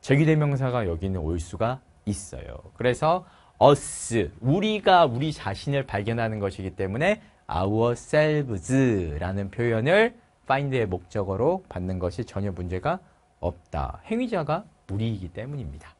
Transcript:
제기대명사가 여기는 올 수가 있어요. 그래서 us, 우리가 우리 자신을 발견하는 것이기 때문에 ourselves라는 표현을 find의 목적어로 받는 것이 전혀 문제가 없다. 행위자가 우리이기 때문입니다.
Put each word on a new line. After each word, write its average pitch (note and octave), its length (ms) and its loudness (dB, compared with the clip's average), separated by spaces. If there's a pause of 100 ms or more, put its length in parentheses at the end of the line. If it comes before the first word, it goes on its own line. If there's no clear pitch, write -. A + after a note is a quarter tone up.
제기대명사가 C#3 840 2
여기는 F2+ 320 -2
올 E2 200 -2
수가 A2 420 -4 (240)
있어요. - 520 -8 (180)
그래서 D#3 500 2 (360)
us, A#2 760 4
우리가 F#3+ 680 4
우리 C3+ 280 -2
자신을 C3+ 520 -4
발견하는 A2 540 -2
것이기 F#2+ 360 -4
때문에 C3 460 0 (320)
ourselves라는 G#2+ 2000 0
표현을 C3+ 640 2 (280)
find의 C3+ 420 0
목적어로 G2+ 840 -2
받는 F#2 320 -6
것이 F2+ 260 -4
전혀 G2+ 260 -6
문제가 F#2 480 -4 (400)
없다. - 680 -6
행위자가 G#3+ 600 -2 (260)
우리이기 G#2 380 -4
때문입니다. G#2+ 720 -12